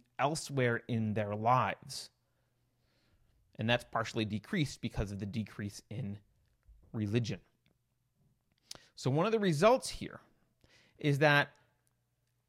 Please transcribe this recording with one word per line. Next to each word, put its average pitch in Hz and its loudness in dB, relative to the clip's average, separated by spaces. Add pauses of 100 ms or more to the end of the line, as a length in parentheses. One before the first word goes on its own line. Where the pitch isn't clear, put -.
(200)
elsewhere 131 0
in 110 0
their 104 -2
lives. 113 0 (1500)
And 110 -2
that's 120 0
partially 117 -2
decreased 110 -4
because 113 -4
of 101 -6
the 107 -6
decrease 101 -8
in 101 -8 (720)
religion. 107 -2 (1600)
So - -4
one 151 2
of 220 0
the 220 4
results 202 4
here - -10 (800)
is 143 2
that 143 4 (960)